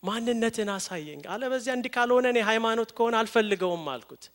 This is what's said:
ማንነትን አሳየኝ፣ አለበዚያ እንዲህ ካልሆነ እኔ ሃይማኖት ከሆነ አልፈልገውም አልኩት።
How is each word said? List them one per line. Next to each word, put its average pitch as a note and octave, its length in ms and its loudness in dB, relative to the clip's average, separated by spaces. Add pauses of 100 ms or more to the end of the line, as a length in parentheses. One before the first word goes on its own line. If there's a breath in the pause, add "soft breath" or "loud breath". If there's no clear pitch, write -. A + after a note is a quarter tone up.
ማንነትን A3+ 680 -2
አሳየኝ፣ D#3+ 560 -8
አለበዚያ B3+ 460 -4
እንዲህ B3 200 -4
ካልሆነ B3 360 4
እኔ A#3+ 140 4
ሃይማኖት A3+ 500 2
ከሆነ A#3 240 2
አልፈልገውም G3 720 2
አልኩት። B2+ 360 -10 (100)